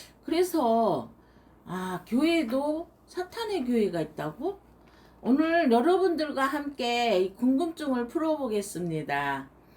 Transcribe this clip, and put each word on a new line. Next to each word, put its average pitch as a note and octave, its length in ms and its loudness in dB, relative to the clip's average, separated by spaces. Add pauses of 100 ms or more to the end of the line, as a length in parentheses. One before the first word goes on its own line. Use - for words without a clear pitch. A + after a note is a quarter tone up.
(260)
그래서, A3+ 840 2 (560)
아, F#3 400 -8
교회도 D4+ 840 0 (160)
사탄의 F4+ 600 -4
교회가 G3+ 360 2
있다고? D#3+ 640 -8 (640)
오늘 D#4 460 4
여러분들과 D4+ 720 2
함께 A#3+ 800 -2
이 F#3+ 140 -2
궁금증을 C4 760 0
풀어보겠습니다. E3+ 1400 -2 (300)